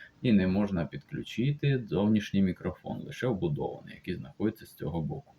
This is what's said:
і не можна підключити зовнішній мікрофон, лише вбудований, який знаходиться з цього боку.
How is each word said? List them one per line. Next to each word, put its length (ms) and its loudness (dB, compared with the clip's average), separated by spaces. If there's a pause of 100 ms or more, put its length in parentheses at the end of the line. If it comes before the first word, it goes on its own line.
(220)
і 120 4
не 140 6
можна 380 2
підключити 1040 -2
зовнішній 520 2
мікрофон, 600 -2
лише 260 -4
вбудований, 680 -2
який 200 -6
знаходиться 500 -4
з 100 -20
цього 260 -4
боку. 380 -6